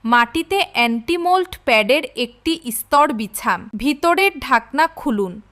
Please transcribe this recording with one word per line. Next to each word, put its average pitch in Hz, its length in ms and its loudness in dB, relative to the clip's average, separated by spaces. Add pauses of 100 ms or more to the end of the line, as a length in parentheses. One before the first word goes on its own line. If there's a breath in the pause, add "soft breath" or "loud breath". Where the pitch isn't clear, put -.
মাটিতে 240 560 0 (160)
অ্যান্টিমোল্ড 339 760 0 (120)
প্যাডের 233 380 2 (220)
একটি 320 280 -6 (240)
স্তর 294 300 2 (120)
বিছান। 196 400 -4 (220)
ভিতরের 339 500 2 (140)
ঢাকনা 262 400 2 (140)
খুলুন। 202 340 -2 (180)